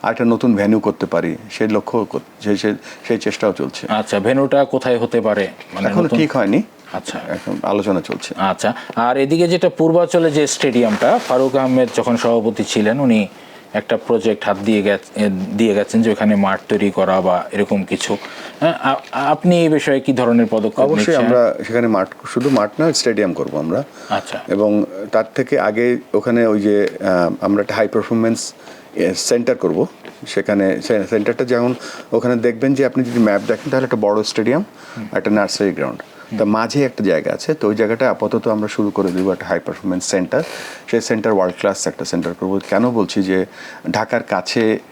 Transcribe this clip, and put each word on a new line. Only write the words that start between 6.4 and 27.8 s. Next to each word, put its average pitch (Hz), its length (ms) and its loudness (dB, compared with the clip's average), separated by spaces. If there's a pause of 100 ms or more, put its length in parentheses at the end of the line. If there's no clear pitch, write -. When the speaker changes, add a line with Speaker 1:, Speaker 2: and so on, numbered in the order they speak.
Speaker 2:
আচ্ছা। - 340 -10
Speaker 1:
এখন 95 360 -6
আলোচনা 95 380 0
চলছে। - 360 -10
Speaker 2:
আচ্ছা, 98 360 -2 (220)
আর 123 220 0
এদিকে 160 300 2
যেটা 175 220 2
পূর্বাঞ্চলে 165 640 2
যে 147 160 2
স্টেডিয়ামটা 120 800 2
ফারুক 131 280 2
আহমেদ 127 400 2
যখন 120 220 0
সভাপতি 113 460 0
ছিলেন 110 360 0
উনি 113 280 4 (460)
একটা 202 240 -2 (100)
প্রজেক্ট 110 360 0
হাত 101 220 0
দিয়ে 107 160 2
গেছ-, 101 400 -2
এ, 104 80 2 (280)
দিয়ে 110 160 4
গেছেন 104 280 2
যে 113 100 4
ওখানে 107 240 2
মাঠ 98 240 2 (100)
তৈরি 101 220 2
করা 95 300 2
বা 90 300 0
এরকম 101 320 0
কিছু। 101 340 -4 (420)
হ্যাঁ, 165 140 2 (100)
আ-, - 160 0 (120)
আপনি 170 500 2
এই 160 80 4
বিষয়ে 143 300 2
কি 135 140 -2
ধরনের 120 320 4
পদক্ষেপ 110 400 0
Speaker 1:
অবশ্যই 147 120 2
Speaker 2:
নিচ্ছেন? 160 280 2
Speaker 1:
আমরা 120 300 4 (120)
সেখানে 117 200 0
মাঠ, 98 200 2 (200)
শুধু 123 220 0
মাঠ 107 300 2
না, 156 140 4
স্টেডিয়াম 104 400 0
করব 76 240 -4
আমরা। 85 260 -2 (260)
Speaker 2:
আচ্ছা। 104 380 -4
Speaker 1:
এবং 104 360 2 (280)
তার 110 120 2 (120)
থেকে 131 240 0
আগে 117 380 2 (160)
ওখানে 117 340 2
ওই 107 120 2
যে, 104 280 4 (140)
আহ, 90 400 2
আমরা 101 200 2
একটা 101 140 -2
হাই 107 120 2